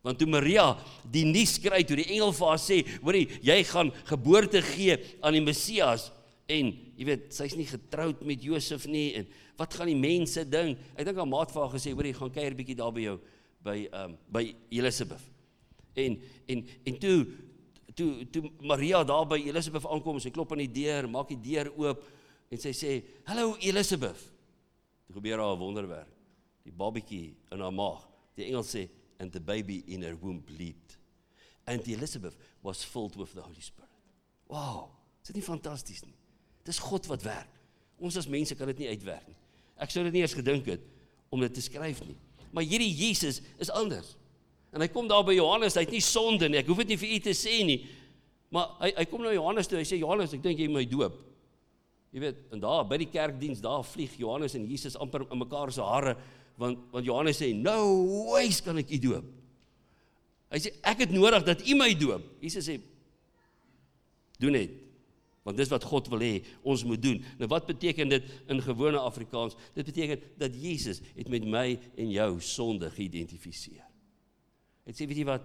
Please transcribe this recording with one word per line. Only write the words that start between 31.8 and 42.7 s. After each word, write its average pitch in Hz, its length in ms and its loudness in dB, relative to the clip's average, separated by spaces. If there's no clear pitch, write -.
Elizabeth 110 480 -8
was 95 220 -10
filled 107 320 -8
with 95 180 -12
the 92 80 -16
Holy 80 200 -20
Spirit." - 280 -20
Wow, 143 440 -10
is - 60 -20
dit 202 80 -14
nie 202 80 -6
fantasties 147 640 -10
nie? - 100 -20
Dis 170 160 -6
God - 280 -4
wat 110 160 -6
werk. 104 260 -8
Ons 175 180 -6
as 147 100 -4
mense 147 280 -2
kan 131 120 -6
dit 131 100 -4
nie 143 100 -8
uitwerk 95 400 -8
nie. - 80 -20
Ek 143 120 -8
sou 175 140 0
dit 170 100 0
nie 175 80 4
eens 160 120 0
gedink 135 320 0
het 90 160 -4
om 127 100 -2
dit 120 140 2
te 123 80 -8
skryf 143 440 -8
nie. 71 120 -16
Maar 165 120 -2
hierdie 202 300 2